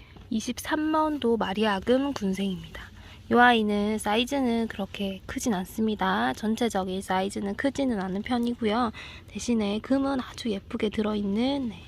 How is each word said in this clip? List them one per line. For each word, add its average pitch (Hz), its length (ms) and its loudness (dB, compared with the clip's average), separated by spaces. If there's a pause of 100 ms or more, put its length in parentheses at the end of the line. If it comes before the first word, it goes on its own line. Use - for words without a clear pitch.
(320)
이십삼 302 600 -2
번도 294 460 2
마리아금 208 760 2
군생입니다. 190 680 -4 (480)
이 226 40 4
아이는 214 640 6
사이즈는 233 680 2
그렇게 196 580 -4
크진 254 280 0
않습니다. 208 800 0
전체적인 202 680 0
사이즈는 202 540 -2
크지는 262 440 0
않은 190 220 -2
편이고요. 240 720 0 (360)
대신에 214 520 0
금은 269 400 0
아주 - 300 -6
예쁘게 208 400 -2
들어있는, 214 800 0
네, - 180 -12